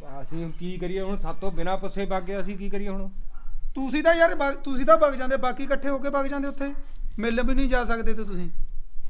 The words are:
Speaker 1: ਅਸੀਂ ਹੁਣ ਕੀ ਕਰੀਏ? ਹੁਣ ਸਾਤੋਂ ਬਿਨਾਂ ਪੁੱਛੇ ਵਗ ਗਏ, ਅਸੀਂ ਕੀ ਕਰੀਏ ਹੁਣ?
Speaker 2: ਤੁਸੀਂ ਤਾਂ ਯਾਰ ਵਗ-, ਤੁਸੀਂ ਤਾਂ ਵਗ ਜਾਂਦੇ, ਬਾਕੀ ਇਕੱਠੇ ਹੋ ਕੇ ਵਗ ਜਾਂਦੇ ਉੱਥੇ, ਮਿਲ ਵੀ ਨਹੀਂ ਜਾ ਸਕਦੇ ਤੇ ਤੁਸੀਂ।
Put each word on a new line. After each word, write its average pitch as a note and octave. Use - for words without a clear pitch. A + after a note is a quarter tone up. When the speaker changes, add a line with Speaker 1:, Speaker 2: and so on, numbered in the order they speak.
Speaker 1:
ਅਸੀਂ E3
ਹੁਣ E3
ਕੀ F3+
ਕਰੀਏ? F3+
ਹੁਣ F#3+
ਸਾਤੋਂ F3
ਬਿਨਾਂ -
ਪੁੱਛੇ G3
ਵਗ F#3+
ਗਏ, G3
ਅਸੀਂ F#3+
ਕੀ G3
ਕਰੀਏ G3+
ਹੁਣ? F#3+
Speaker 2:
ਤੁਸੀਂ C4+
ਤਾਂ E4
ਯਾਰ E4
ਵਗ-, C#4
ਤੁਸੀਂ C4
ਤਾਂ D#4+
ਵਗ D4
ਜਾਂਦੇ, C4
ਬਾਕੀ B3
ਇਕੱਠੇ C4+
ਹੋ C#4
ਕੇ C#4
ਵਗ C#4
ਜਾਂਦੇ C#4
ਉੱਥੇ, C#4
ਮਿਲ A#3
ਵੀ B3
ਨਹੀਂ C4
ਜਾ B3
ਸਕਦੇ A3+
ਤੇ A3
ਤੁਸੀਂ। F3